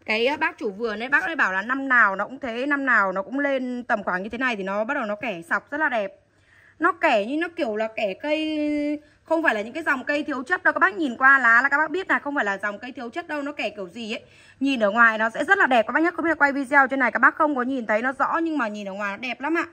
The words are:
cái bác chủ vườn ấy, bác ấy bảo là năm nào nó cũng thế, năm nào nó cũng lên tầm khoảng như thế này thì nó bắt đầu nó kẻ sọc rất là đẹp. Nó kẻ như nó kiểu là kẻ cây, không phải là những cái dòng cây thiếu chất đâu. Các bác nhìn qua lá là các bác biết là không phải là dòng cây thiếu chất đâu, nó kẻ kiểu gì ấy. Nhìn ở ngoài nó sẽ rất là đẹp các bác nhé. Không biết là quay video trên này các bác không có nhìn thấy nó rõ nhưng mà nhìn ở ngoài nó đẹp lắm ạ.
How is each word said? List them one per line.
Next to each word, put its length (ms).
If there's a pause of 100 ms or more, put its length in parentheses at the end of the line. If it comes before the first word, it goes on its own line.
cái 340
bác 180
chủ 140
vườn 320
ấy, 60
bác 140
ấy 120
bảo 180
là 80
năm 280
nào 260
nó 100
cũng 140
thế, 260
năm 200
nào 260
nó 100
cũng 180
lên 440
tầm 200
khoảng 200
như 60
thế 80
này 180
thì 80
nó 200
bắt 100
đầu 120
nó 100
kẻ 340
sọc 220
rất 60
là 120
đẹp. 240 (680)
Nó 120
kẻ 340
như 120
nó 180
kiểu 200
là 200
kẻ 260
cây, 800 (220)
không 200
phải 120
là 60
những 120
cái 100
dòng 200
cây 200
thiếu 200
chất 200
đâu. 100
Các 60
bác 160
nhìn 220
qua 220
lá 220
là 80
các 80
bác 140
biết 180
là 100
không 160
phải 100
là 120
dòng 220
cây 120
thiếu 180
chất 180
đâu, 140
nó 100
kẻ 180
kiểu 200
gì 240
ấy. 100 (360)
Nhìn 240
ở 80
ngoài 260
nó 120
sẽ 140
rất 140
là 100
đẹp 200
các 60
bác 100
nhé. 120
Không 100
biết 40
là 60
quay 160
video 360
trên 120
này 120
các 80
bác 160
không 200
có 60
nhìn 240
thấy 160
nó 120
rõ 300
nhưng 140
mà 100
nhìn 220
ở 40
ngoài 180
nó 60
đẹp 240
lắm 160
ạ. 160